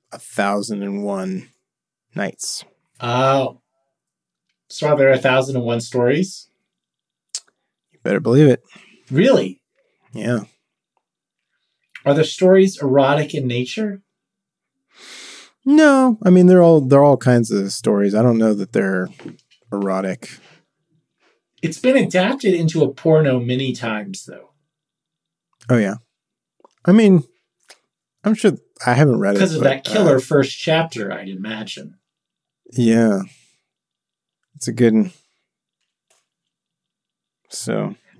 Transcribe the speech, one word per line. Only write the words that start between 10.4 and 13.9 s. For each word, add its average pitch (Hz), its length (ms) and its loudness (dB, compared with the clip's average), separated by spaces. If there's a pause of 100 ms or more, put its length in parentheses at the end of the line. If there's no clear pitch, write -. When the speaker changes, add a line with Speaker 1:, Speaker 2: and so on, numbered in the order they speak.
Speaker 2:
Are 143 100 2
the 156 100 2
stories 190 580 2
erotic 139 520 0
in 135 120 -6
nature? 196 560 -6 (1600)